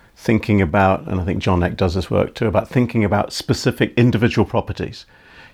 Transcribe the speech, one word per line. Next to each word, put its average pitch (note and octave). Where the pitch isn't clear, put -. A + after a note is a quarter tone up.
thinking G#2+
about, F#2+
and F#2
I E2+
think G2
John F2+
Eck F2
does F#2
this F#2
work -
too, A#2
about G2+
thinking A#2+
about G#2
specific -
individual A#2
properties. -